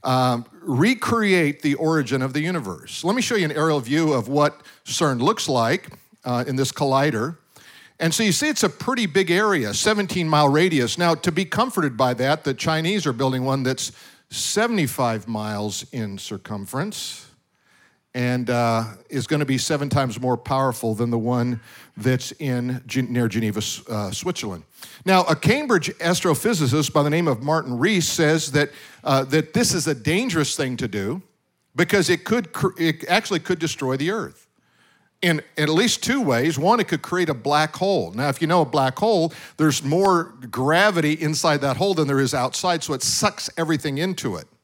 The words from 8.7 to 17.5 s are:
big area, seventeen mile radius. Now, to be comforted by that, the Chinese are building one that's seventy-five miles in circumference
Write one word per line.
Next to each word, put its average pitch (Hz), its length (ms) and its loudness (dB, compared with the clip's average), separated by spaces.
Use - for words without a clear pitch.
big 180 240 2
area, 170 420 2
seventeen 196 560 0
mile 151 200 6
radius. 147 500 2
Now, 170 160 4
to - 160 -2
be 175 140 0
comforted 180 520 0
by 127 180 2
that, 139 280 0
the 139 100 -2
Chinese 160 540 -2
are 139 60 0
building 131 320 -2
one 135 180 0
that's 131 300 -4
seventy-five 135 1000 0
miles 107 640 -6
in 104 260 -6
circumference 107 1000 -8